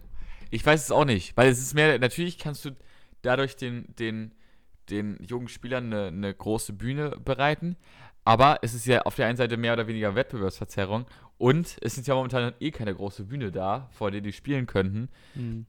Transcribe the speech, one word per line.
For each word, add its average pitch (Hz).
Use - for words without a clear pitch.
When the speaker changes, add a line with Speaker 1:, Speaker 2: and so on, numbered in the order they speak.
Speaker 1:
Ich -
weiß 151
es -
auch 135
nicht, 107
weil 127
es 123
ist 131
mehr, 151
natürlich 165
kannst 147
du 147
dadurch 131
den, 120
den, 110
den 104
jungen 120
Spielern 123
eine, 104
eine 98
große 107
Bühne 135
bereiten, 147
aber 123
es 117
ist 117
ja 123
auf -
der 120
einen 120
Seite 117
mehr 117
oder 117
weniger 107
Wettbewerbsverzerrung 104
und 151
es -
ist 123
ja 139
momentan 123
eh 156
keine 104
große 98
Bühne 117
da, 98
vor 104
der 101
die 101
spielen 135
könnten. 101
Speaker 2:
Mhm. 113